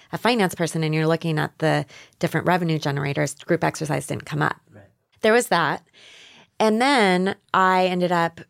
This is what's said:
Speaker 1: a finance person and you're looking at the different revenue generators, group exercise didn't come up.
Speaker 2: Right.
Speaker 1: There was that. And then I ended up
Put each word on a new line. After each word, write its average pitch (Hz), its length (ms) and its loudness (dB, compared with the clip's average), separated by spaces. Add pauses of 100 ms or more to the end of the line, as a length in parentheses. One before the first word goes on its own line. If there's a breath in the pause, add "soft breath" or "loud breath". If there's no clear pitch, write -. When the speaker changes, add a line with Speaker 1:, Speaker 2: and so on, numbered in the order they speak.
(120)
Speaker 1:
a 170 60 -8
finance 220 360 2
person 160 300 -2
and 156 100 -2
you're 156 120 0
looking 160 320 0
at - 200 -6
the 147 280 0 (320 loud breath)
different 160 280 -2
revenue 170 320 0
generators, 143 560 -4
group - 300 -2
exercise 147 420 -4
didn't - 200 -8
come 147 160 -4
up. - 180 -4 (100)
Speaker 2:
Right. - 140 -20 (380)
Speaker 1:
There 220 100 4
was 240 160 2
that. 156 340 0 (760 loud breath)
And 220 220 2
then 202 560 2 (160)
I 185 340 4
ended 180 260 0
up 170 380 -2